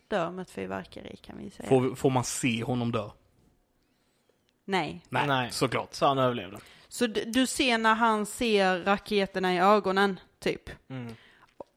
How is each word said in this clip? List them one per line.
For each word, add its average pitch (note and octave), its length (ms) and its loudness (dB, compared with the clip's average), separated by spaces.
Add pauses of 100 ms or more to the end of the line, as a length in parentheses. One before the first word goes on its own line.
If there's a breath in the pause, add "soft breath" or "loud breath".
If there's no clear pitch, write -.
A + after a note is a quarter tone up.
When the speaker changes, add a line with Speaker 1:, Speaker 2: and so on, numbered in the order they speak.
Speaker 1:
dör F3 240 -2
med F#3 120 -10
ett - 80 -16
fyrverkeri, F#3+ 640 -10
kan - 220 -20
vi - 140 -14
säga. - 180 -14
Speaker 2:
Får, C3 260 2
får C#3 140 0
man B2+ 140 0
se A#2 400 -2
honom A#2+ 280 -2
dö? A2 180 -4 (1600)
Speaker 1:
Nej. E3+ 440 -4
Speaker 2:
Nej, B2+ 180 0
Speaker 3:
Nej. B2+ 240 0
Speaker 2:
såklart. A#2+ 420 -2
Speaker 3:
Så - 120 0
han C#3 140 4
överlevde. A#2+ 380 0 (300 loud breath)
Speaker 1:
Så - 200 -2
d-, G#3+ 180 -4
du A#3+ 220 2
ser B3 300 2
när A3 160 4
han A3 320 2
ser G3 540 2
raketerna G3 760 0
i E3+ 40 0
ögonen, G3 600 4 (200)
typ. - 300 -4 (200)
Speaker 3:
Mm. A#2+ 240 -10 (640 loud breath)